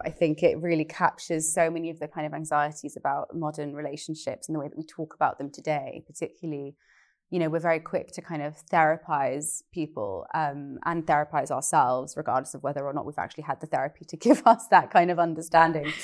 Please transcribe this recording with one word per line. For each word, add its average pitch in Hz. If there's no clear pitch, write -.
I -
think 156
it 170
really 165
captures -
so 165
many 165
of 160
the 151
kind 156
of 151
anxieties 151
about 143
modern 151
relationships 147
and 160
the 151
way 143
that -
we 156
talk 156
about -
them 143
today, 143
particularly, 147
you 180
know, 156
we're 160
very 165
quick -
to -
kind 156
of 151
therapize 156
people, 110
um, 143
and 170
therapize 147
ourselves, 131
regardless 135
of 135
whether 143
or 139
not 147
we've 151
actually -
had 135
the 160
therapy 139
to -
<laughs> -
give -
us 226
that 180
kind 175
of 175
understanding. 165